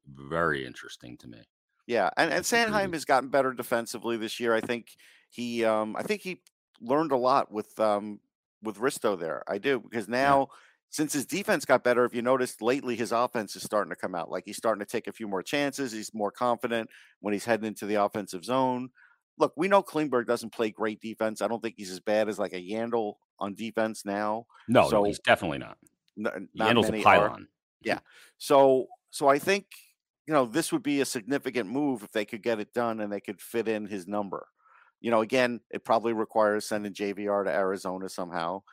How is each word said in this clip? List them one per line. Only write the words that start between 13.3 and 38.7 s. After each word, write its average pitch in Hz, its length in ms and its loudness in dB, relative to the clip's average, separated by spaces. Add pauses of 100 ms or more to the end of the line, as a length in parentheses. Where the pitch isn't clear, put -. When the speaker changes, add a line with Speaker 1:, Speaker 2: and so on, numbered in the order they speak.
Speaker 2:
is 92 80 -12
starting 98 280 -2
to 92 60 -8
come 95 180 -6
out. - 160 -6
Like, 92 160 -6
he's 104 100 -10
starting 107 240 0
to 104 60 -6
take 110 200 -4
a 104 60 -8
few 110 160 -10
more 95 140 -4
chances. 139 500 -2
He's 110 220 -8
more 104 180 -2
confident 117 580 -2 (300)
when 104 120 -2
he's 98 120 -2
heading 110 220 2
into 104 200 -6
the 104 100 0
offensive 101 480 -2
zone. 127 460 0 (480)
Look, 151 180 2
we 175 120 0
know 196 140 6
Klingberg 127 440 0
doesn't 117 280 -2
play 110 160 0
great 107 300 -4
defense. 110 420 -4
I 101 60 2
don't 113 140 -4
think 113 140 -6
he's 98 140 -10
as 90 100 -10
bad 107 280 2
as, 95 100 -4
like, 92 140 -4
a 92 80 -8
Yandle 110 560 -4 (220)
on 98 160 -6
defense 110 500 -4
now. 107 420 -2 (220)
Speaker 1:
No, 110 220 6
no, - 0 -
Speaker 2:
So 104 140 4
Speaker 1:
he's 104 160 0
definitely 92 380 2
not. 55 200 -14 (400)
Speaker 2:
n-, 104 360 -6
not 110 220 2
Speaker 1:
Yandle's 110 120 6
a 110 40 2
Speaker 2:
many 107 140 -2
are. 101 260 8
Speaker 1:
pylon. 104 160 -14 (340)
Speaker 2:
Yeah. 107 180 -2 (380)
So, 135 500 6 (220)
so 147 180 2
I 139 100 6
think 190 280 0 (600)
you 156 80 0
know, 135 120 6
this 131 260 -2
would 151 100 0
be 143 180 0
a 131 40 2
significant 120 680 -4
move 131 320 -2
if 101 100 -14
they 107 120 0
could 104 180 -10
get 113 180 0
it 104 140 -10
done 117 260 -2
and 104 120 -6
they 101 80 -4
could 98 200 -10
fit 113 280 -4
in 107 180 -2
his 95 200 -8
number. 101 420 -6 (520)
You 117 100 -4
know, 113 100 6
again, 123 400 2 (100)
it - 140 -8
probably 113 300 2
requires 107 520 2
sending 104 280 -4
J 101 180 -4
V 101 160 -6
R 101 160 2
to 95 60 0
Arizona 95 580 -2
somehow, 87 540 -6 (100)